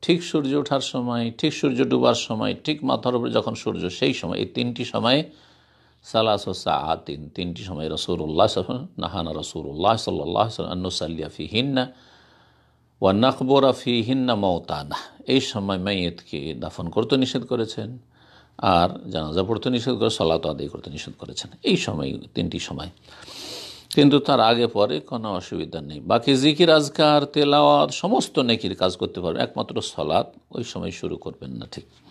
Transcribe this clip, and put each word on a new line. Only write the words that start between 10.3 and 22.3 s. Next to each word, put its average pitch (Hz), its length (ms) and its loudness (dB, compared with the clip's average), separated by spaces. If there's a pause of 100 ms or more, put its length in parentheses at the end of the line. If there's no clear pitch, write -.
আলাইহি 110 100 2
ওয়াসাল্লাম, 85 300 -6
আন 90 60 -4
নুসাল্লিয়া 82 460 -6
ফিহিন্না 127 640 -2 (1080)
ওয়া 95 120 4
নাকবুরা 131 580 4
ফিহিন্না 123 640 0
মাউতানা, 80 600 -2 (320)
এই 131 140 2
সময় 98 360 -4
মাইয়েতকে 87 840 -6
দাফন 85 300 -8
করতে 113 280 0
নিষেধ 127 260 -2
করেছেন, 113 540 -6 (600)
আর 92 520 2
জানাজা 80 340 -2
পড়তে 110 260 -2
নিষেধ 123 240 0
করে, 110 160 0
সালাত 82 360 2
আদায় 73 220 -4
করতে - 220 -14
নিষেধ - 300 -12
করেছেন। - 320 -12 (120)
এই 190 140 2
সময়, 73 420 -4 (160)